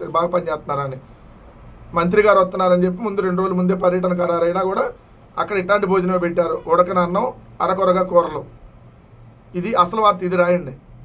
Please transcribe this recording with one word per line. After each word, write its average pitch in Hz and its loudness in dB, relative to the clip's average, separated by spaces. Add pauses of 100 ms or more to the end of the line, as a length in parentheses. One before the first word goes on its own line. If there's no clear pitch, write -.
(100)
బాగా 165 -2
పనిచేస్తున్నారని. 151 -6 (960)
మంత్రి 180 2
గారు 202 6
వస్తున్నారని 180 2
చెప్పి 180 -2
ముందు 202 -4
రెండు 185 -2
రోజుల 185 -2
ముందే 180 2
పర్యటన 180 0
ఖరారైనా 170 0
కూడా 190 -2 (460)
అక్కడ 233 -2
ఇట్లాంటి 196 0
భోజనమే 185 2
పెట్టారు, 170 -2
ఉడకని 180 2
అన్నం 180 0 (280)
అరకొరగా 185 2
కూరలు. 170 0 (1120)
ఇది 180 -4
అసలు 180 2
వార్త, 196 2
ఇది 180 -2
రాయండి. 175 2 (320)